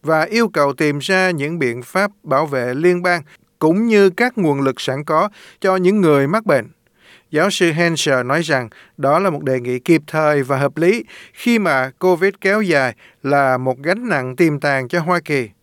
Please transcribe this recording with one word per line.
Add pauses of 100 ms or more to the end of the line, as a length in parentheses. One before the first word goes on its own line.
và
yêu
cầu
tìm
ra
những
biện
pháp (120)
bảo
vệ
liên
bang (360)
cũng
như
các
nguồn
lực
sẵn
có (320)
cho
những
người
mắc
bệnh. (640)
Giáo
sư
Henscher
nói
rằng (280)
đó
là
một
đề
nghị
kịp
thời
và
hợp
lý (300)
khi
mà
covid
kéo
dài (280)
là
một
gánh
nặng
tiềm
tàng
cho
Hoa
Kỳ. (140)